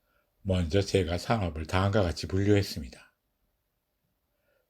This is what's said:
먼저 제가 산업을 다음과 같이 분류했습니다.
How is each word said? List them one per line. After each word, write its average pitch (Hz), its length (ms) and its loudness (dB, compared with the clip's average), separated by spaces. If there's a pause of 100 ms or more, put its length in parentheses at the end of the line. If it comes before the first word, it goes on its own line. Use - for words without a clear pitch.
(420)
먼저 92 400 0
제가 90 340 0
산업을 87 500 -2
다음과 101 360 2
같이 82 240 -2
분류했습니다. 98 880 0 (1600)